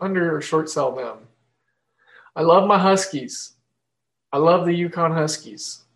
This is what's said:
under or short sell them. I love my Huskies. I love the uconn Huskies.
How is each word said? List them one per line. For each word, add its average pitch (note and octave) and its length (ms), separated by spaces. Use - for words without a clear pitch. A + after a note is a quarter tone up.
under F3+ 360
or C#3+ 60
short D#3 260
sell C3+ 240
them. B2+ 240
I D#3 60
love F3+ 240
my G3+ 120
Huskies. F#3 760
I C#3 60
love E3+ 280
the F3 220
uconn E3 260
Huskies. - 680